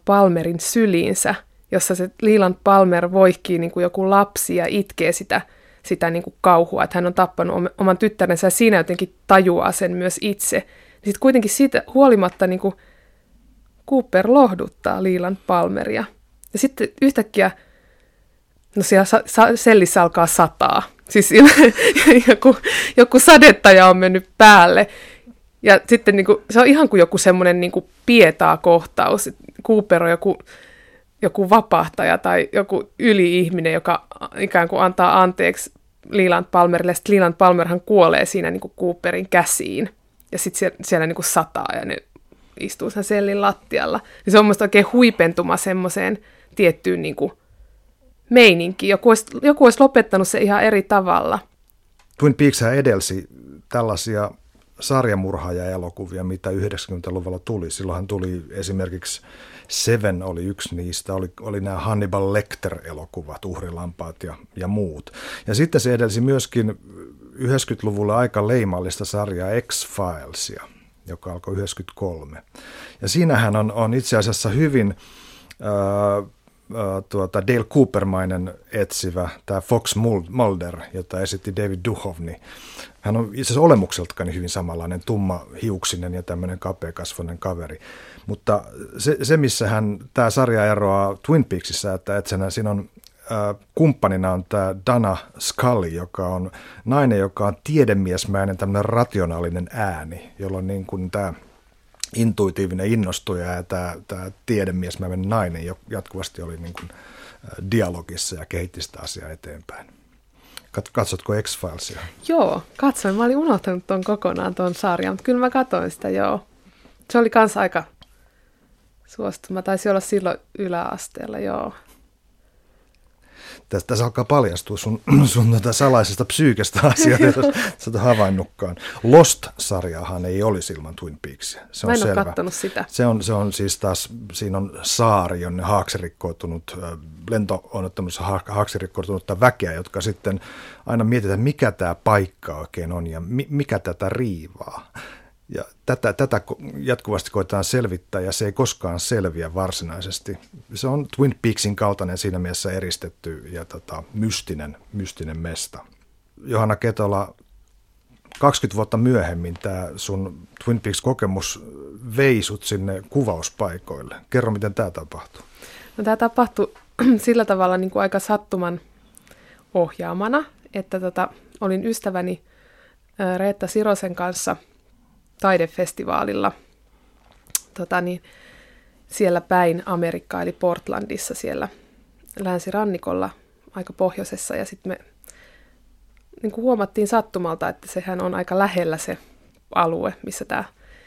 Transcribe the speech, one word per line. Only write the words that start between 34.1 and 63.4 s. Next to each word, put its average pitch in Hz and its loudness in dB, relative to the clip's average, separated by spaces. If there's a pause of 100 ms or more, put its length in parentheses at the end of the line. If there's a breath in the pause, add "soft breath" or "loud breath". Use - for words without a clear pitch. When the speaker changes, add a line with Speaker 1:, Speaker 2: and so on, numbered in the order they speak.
Speaker 1:
ikään 175 2
kuin 190 0
antaa 185 4
anteeksi 185 0 (380)
Leland 185 2
Palmerille. 175 2
Sitten 202 0
Leland 175 4
Palmerhan 180 4
kuolee 175 4
siinä 170 -4
niinku 185 -10
Cooperin 180 -4
käsiin. 170 0 (420)
Ja 185 -8
sit - -8
siellä, 185 -4
siellä 160 0
niinku 170 -6
sataa - -2
ja - -8
ne - -8 (600)
istuu - -8
sen 202 -6
sellin 202 -2
lattialla. 80 -2 (260 soft breath)
Niin 190 0
se 208 10
on 214 8
musta 208 4
oikein 202 4
huipentuma 175 4
semmoiseen 185 -4 (380 soft breath)
tiettyyn 175 0
niinku 151 -6 (960)
meininkiin. 196 6
Joku 285 4
olisi, 220 4 (160)
joku 294 4
olisi 233 6
lopettanut 226 4
se - -2
ihan 202 2
eri 214 2
tavalla. 185 0 (800)
Speaker 2:
Twin 143 4
Peakshän 131 2
edelsi 98 0 (420)
tällaisia 107 -4 (480)
sarjamurhaajaelokuvia, 92 -4
mitä 92 -8
yhdeksänkymmentäluvulla 92 -8
tuli. 90 -8
Silloinhan 95 -8
tuli 92 -6
esimerkiksi 92 -8 (460 loud breath)
Seven 104 -2
oli 90 -8
yksi 98 -8
niistä, 87 -8
oli, 95 -8 (100)
oli 101 -8
nämä 95 -6
Hannibal 101 -2
Lecter-elokuvat, 82 -8